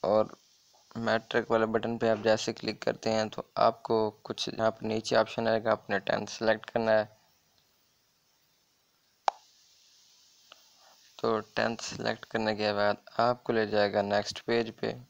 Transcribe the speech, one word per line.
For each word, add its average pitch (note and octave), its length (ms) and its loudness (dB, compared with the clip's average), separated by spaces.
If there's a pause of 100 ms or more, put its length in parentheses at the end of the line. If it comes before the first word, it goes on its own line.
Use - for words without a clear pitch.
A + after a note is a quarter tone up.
और G#2+ 320 2 (640)
metric A2+ 520 -2
वाले A2+ 180 4
button A2+ 300 -2
पे A2+ 100 2
आप G#2+ 160 2
जैसे A2 280 2
click A2 300 -8
करते - 280 -2
हैं A2 180 0
तो - 160 -10 (140)
आपको A2+ 400 2 (260)
कुछ - 240 -6
यहाँ A2 220 2
पर A2 160 -10
नीचे A2+ 300 0
option A2+ 320 0
आएगा, A2+ 240 2
आपने G#2 280 -2
tenth G#2+ 280 -2
select A2 420 -2
करना A2+ 220 0
है। G#2+ 120 4 (4000)
तो A2+ 220 0
टेंथ A2+ 420 -4
select A2+ 440 -6
करने A2 300 -2
के G#2+ 180 0
बाद G#2 300 0 (160)
आपको B2 320 0
ले A2 160 2
जाएगा G#2 360 2
next G2+ 380 -2
page A#2 380 0
पे। A2 140 -4 (160)